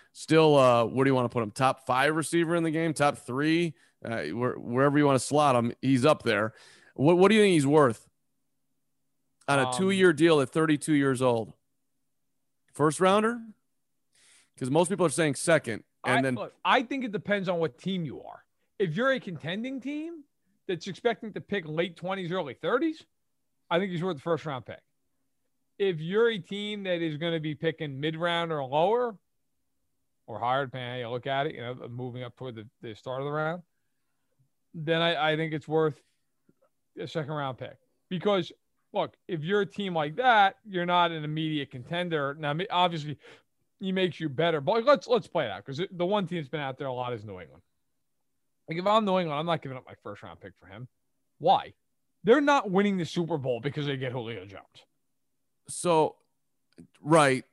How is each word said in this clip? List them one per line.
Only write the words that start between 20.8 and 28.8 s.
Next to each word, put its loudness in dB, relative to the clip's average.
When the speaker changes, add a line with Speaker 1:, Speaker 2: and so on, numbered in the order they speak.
Speaker 2:
expecting -4
to -10
pick -6
late -4
twenties, -6
early -4
thirties, -2
I 2
think 0
he's -4
worth -2
the -14
first -2
round -8
pick. -14
If 0
you're 2
a -4
team -8
that -2
is -4
gonna -2
be -6
picking -6
mid -4
round -2
or -4
lower, 0